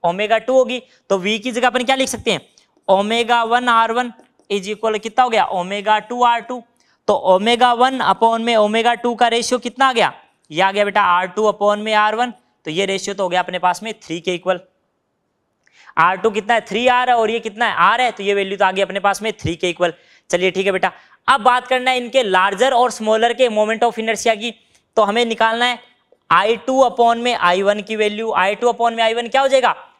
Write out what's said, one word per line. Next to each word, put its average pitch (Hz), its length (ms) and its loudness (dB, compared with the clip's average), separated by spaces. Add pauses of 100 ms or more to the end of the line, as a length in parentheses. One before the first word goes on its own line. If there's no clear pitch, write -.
ओमेगा 202 360 0
टू 254 140 -4
होगी। 247 280 2 (280)
तो 196 80 0
वी 208 220 -2
की 240 120 -8
जगह 247 160 0
अपन 247 160 0
क्या 262 120 0
लिख 262 140 -2
सकते 233 220 -4
हैं? 160 100 -2 (460)
ओमेगा 226 580 0
वन 247 240 0
आर 226 220 2
वन 240 200 -2 (380)
is 202 180 -4
equal 214 320 -4
कितना 220 240 0
हो 254 60 2
गया? 214 160 2
ओमेगा 196 560 -2
टू 247 220 -4
आर 233 180 2
टू। 247 200 -10 (460)
तो 208 60 4 (140)
ओमेगा 226 480 4
वन 254 280 0
upon 226 380 2
में 233 140 0
ओमेगा 220 400 2
टू 240 200 -4
का 240 140 2
रेशियो 233 300 -2
कितना 247 260 -2
आ 262 80 2
गया? 185 200 2 (380)
ये 156 100 -2
आ 190 100 2
गया 208 140 0
बेटा 202 180 0
आर 180 260 2
टू 214 200 0
upon 208 300 0
में 214 160 -4
आर 214 200 2
वन। 240 180 -4 (320)
तो 156 60 -8
ये 185 140 -2
रेशियो 190 300 -6
तो 196 80 -4
हो 185 60 -2
गया 180 100 0
अपने 180 200 -6
पास 180 240 -2
में 226 160 -10
थ्री 165 200 -10
के 180 160 -6
इक्वल। 180 240 -4 (1400)
आर 185 180 2
टू 202 140 -2
कितना 208 220 -2
है? 220 80 0
थ्री 220 280 -2
आर 247 200 0
है 247 60 4
और 220 160 0
ये 226 80 -4
कितना 220 260 -6
है? 226 120 -2
आर 208 240 2
है, 247 100 0
तो - 120 -12
ये 202 100 0
वैल्यू 196 240 -4
तो 190 80 2
आ 185 60 2
गई 190 100 -2
अपने 190 180 -2
पास 196 220 -2
में 220 140 -4
थ्री 165 200 -6
के 180 140 -4
इक्वल। 170 240 -2 (360)
चलिए 180 220 0
ठीक 190 140 -4
है 196 60 0
बेटा, 185 200 -2 (360)
अब 269 140 2
बात 247 260 2
करना 254 240 0
है 254 60 0
इनके 247 260 -2
लार्जर 196 500 2
और 240 180 2
स्मॉलर 220 420 0
के 247 160 2
moment 214 340 0
of 226 160 0
inertia 220 380 -2
की। 220 160 -8 (440)
तो 220 60 4
हमें 214 220 0
निकालना 226 400 0
है 247 140 -2 (500)
आई 202 260 2 (120)
टू 262 160 0
upon 233 340 2
में 240 180 -2
आई 180 260 0
वन 208 200 0
की 214 140 -8
वैल्यू। 214 380 -2
आई 196 220 0
टू 226 140 -2
upon 233 240 -2
में 226 100 -2
आई 226 100 0
वन 233 140 -4
क्या 269 140 0
हो 277 60 0
जाएगा? 254 280 2 (240)